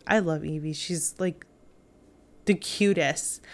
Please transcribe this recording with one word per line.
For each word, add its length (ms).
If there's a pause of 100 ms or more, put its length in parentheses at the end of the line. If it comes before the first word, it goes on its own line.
I 120
love 260
Evie. 280
She's, 460
like, 260 (1000)
the 80
cutest, 880 (120)